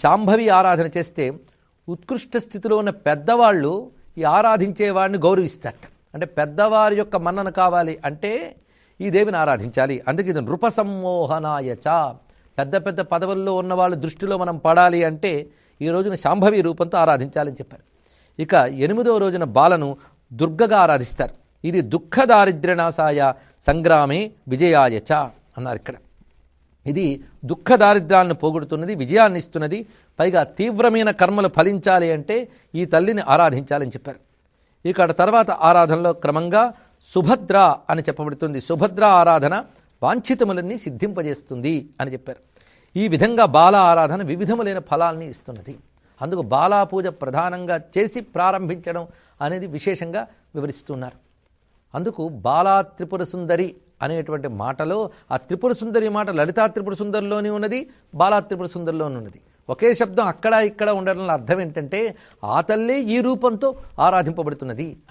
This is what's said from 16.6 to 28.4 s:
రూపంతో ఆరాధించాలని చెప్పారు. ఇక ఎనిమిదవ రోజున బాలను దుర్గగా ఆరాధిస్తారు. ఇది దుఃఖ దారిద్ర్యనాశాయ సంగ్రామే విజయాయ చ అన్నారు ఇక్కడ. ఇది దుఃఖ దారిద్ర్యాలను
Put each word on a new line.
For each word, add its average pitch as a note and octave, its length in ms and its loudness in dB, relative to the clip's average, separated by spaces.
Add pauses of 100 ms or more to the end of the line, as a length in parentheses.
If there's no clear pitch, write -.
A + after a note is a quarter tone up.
రూపంతో E3+ 320 -2
ఆరాధించాలని D3 600 0
చెప్పారు. - 240 -20 (540)
ఇక D#3+ 160 -2 (300)
ఎనిమిదవ A3+ 340 2
రోజున F#3 260 -2 (120)
బాలను D#3 320 6 (440)
దుర్గగా D#3+ 520 2
ఆరాధిస్తారు. C3+ 500 0 (300)
ఇది F3 160 0 (140)
దుఃఖ - 220 -6 (140)
దారిద్ర్యనాశాయ E3+ 880 2 (440)
సంగ్రామే D#3 560 2 (280)
విజయాయ C3+ 480 4 (120)
చ - 40 -2 (440)
అన్నారు B2 240 -8
ఇక్కడ. B2 160 -14 (880)
ఇది D3 200 -2 (440)
దుఃఖ - 180 -6 (140)
దారిద్ర్యాలను F#3 600 4